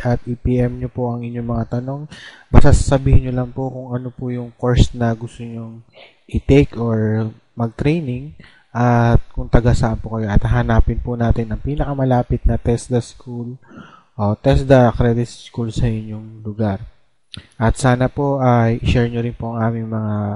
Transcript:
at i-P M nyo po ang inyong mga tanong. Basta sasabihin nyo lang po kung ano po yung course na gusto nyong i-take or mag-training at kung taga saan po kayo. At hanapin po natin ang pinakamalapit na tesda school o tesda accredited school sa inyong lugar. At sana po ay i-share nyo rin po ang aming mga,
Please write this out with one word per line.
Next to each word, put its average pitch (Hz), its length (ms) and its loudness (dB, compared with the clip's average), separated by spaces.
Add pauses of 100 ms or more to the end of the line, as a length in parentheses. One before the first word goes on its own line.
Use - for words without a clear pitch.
at 120 240 0
i-P 123 320 -2
M 123 240 -2
nyo 123 80 -8
po 120 240 -6
ang 120 80 -10
inyong 120 240 -8
mga 117 320 -4
tanong. 139 240 -10 (480)
Basta 131 240 10
sasabihin 135 480 4
nyo 127 160 -4
lang 123 160 -6
po 131 160 -6
kung 127 240 -14
ano 123 160 -8
po 127 160 -10
yung 120 240 -8
course 123 400 2
na 117 240 -2
gusto 120 240 -12
nyong 117 400 -14 (480)
i-take - 480 2
or 110 560 -2 (240)
mag-training 135 800 -4 (340)
at 120 480 4 (160)
kung - 160 -8
taga 120 240 4
saan 110 240 0
po 110 180 -8
kayo. 110 140 -4
At 104 160 4
hanapin 117 560 2
po 120 160 -6
natin 113 320 0
ang 107 80 -6
pinakamalapit 131 880 -2
na 117 80 2
tesda 120 480 -2
school 120 560 -14 (560)
o 110 80 -6 (160)
tesda 131 560 4
accredited 120 560 -2
school 113 240 -8
sa 117 160 0
inyong 110 560 -10
lugar. 104 320 -4 (800)
At 113 160 2
sana 123 320 2
po 139 320 -2
ay 120 480 2
i-share 120 240 2
nyo 120 80 -6
rin 117 160 -4
po 117 240 -8
ang 113 80 0
aming 113 240 -4
mga, 110 240 -4 (220)